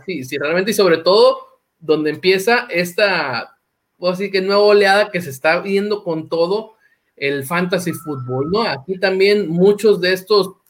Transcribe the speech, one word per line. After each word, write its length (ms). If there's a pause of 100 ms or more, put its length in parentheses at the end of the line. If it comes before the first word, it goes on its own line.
si, 180
si 140
realmente, 320
y 40
sobre 240
todo, 400 (400)
donde 300
empieza 640
esta, 880 (400)
pues, 160
así 160
que 100
nueva 220
oleada 480
que 100
se 80
está 320
viendo 420
con 280
todo 460 (400)
el 280
fantasy 480
fútbol, 580
¿no? 120
Aquí 360
también 500
muchos 520
de 140
estos 380 (180)